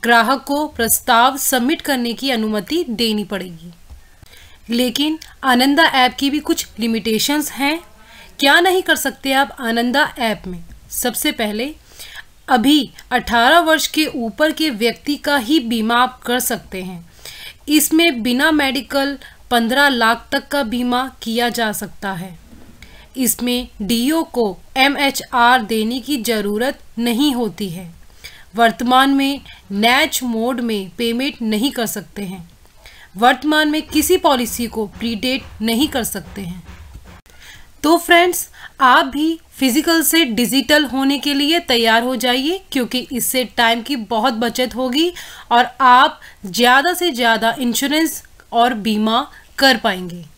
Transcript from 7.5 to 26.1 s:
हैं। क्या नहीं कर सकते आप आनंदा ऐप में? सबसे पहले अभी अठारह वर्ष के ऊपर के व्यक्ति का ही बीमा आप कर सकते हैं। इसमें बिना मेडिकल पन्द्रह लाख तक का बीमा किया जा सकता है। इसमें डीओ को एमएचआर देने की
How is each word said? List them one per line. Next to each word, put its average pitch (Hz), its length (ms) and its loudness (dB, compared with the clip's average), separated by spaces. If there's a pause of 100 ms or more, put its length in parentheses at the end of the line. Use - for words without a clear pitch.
हैं। 285 280 -2 (600)
क्या 285 200 6
नहीं 370 240 2
कर 320 120 2
सकते - 380 -4
आप 277 260 0
आनंदा 240 600 0
ऐप 226 280 -2
में? 180 160 -12 (260)
सबसे 247 420 -4
पहले 233 440 -4 (720)
अभी 262 440 4 (200)
अठारह 240 480 4
वर्ष 320 280 2
के 311 180 0
ऊपर 269 460 -2
के 311 180 -2
व्यक्ति 233 460 -2
का 285 220 -2
ही 262 220 2
बीमा 233 360 -2
आप 247 260 0
कर 247 180 -2
सकते 196 440 -6
हैं। 175 260 -14 (580)
इसमें 302 560 2
बिना 254 280 2
मेडिकल 277 680 -2 (340)
पन्द्रह 247 380 2
लाख 233 420 0
तक - 160 -4
का 285 160 -2
बीमा 247 480 -2 (100)
किया 233 280 -2
जा 226 220 -2
सकता 202 400 -8
है। 175 280 -10 (800)
इसमें 247 500 -2 (140)
डीओ 240 420 0
को 214 340 -2 (200)
एमएचआर 262 840 2
देने 220 380 -2
की 269 180 -4